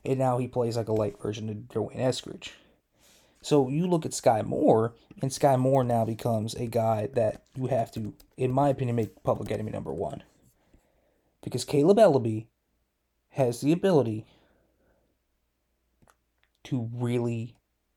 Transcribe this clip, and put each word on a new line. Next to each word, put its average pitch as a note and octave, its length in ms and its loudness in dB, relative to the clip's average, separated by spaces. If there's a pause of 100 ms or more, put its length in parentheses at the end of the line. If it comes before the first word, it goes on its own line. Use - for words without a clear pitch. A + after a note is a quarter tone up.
and C3 120 0
now B2+ 200 2
he B2 100 -2
plays A#2 300 -2
like A2 100 -2
a A2 60 0
light G#2+ 280 0
version A2 280 -6
of G#2+ 60 -6
Dwayne A2 440 -6
Eskridge. - 520 -4 (920)
So C#3 280 2
you D#3+ 180 0
look E3+ 180 0
at - 80 -8
Sky A2+ 280 2
Moore, A#2 540 2 (260)
and C3+ 120 -2
Sky C#3 220 2
Moore C3 280 4
now A#2 220 2
becomes A2+ 500 -2
a B2 120 -6
guy A2 460 0
that A2 300 0 (120)
you B2+ 120 -4
have A#2 260 -2
to, G#2+ 200 -8 (240)
in B2+ 140 -2
my C#3 180 2
opinion, A#2+ 260 -2
make G#2+ 280 -4
public G#2+ 280 -2
enemy G#2+ 200 -6
number - 220 -8
one. - 300 -8 (1200)
Because - 220 -6
Caleb D#3 320 4
Ellaby A#2+ 500 4 (840)
has B2 320 -2
the C#3+ 100 2
ability C#3+ 560 2 (2500)
to A#2+ 280 -4
really A#2+ 600 -4 (420)